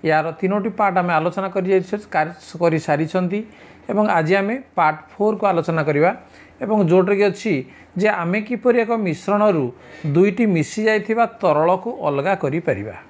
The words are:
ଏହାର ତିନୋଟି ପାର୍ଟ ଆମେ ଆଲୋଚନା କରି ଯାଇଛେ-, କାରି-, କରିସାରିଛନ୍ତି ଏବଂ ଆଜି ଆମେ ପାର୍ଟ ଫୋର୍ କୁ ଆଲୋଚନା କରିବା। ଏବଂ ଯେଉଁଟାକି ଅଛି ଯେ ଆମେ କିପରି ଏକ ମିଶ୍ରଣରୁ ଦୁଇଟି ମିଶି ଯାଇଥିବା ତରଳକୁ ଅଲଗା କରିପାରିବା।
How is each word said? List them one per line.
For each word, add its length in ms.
ଏହାର 200
ତିନୋଟି 380
ପାର୍ଟ 240
ଆମେ 160
ଆଲୋଚନା 360
କରି 180
ଯାଇଛେ-, 420
କାରି-, 200
କରିସାରିଛନ୍ତି 760
ଏବଂ 140
ଆଜି 220
ଆମେ 140
ପାର୍ଟ 200
ଫୋର୍ 280
କୁ 100
ଆଲୋଚନା 380
କରିବା। 220
ଏବଂ 140
ଯେଉଁଟାକି 400
ଅଛି 220
ଯେ 80
ଆମେ 160
କିପରି 360
ଏକ 80
ମିଶ୍ରଣରୁ 580
ଦୁଇଟି 300
ମିଶି 320
ଯାଇଥିବା 360
ତରଳକୁ 480
ଅଲଗା 340
କରିପାରିବା। 540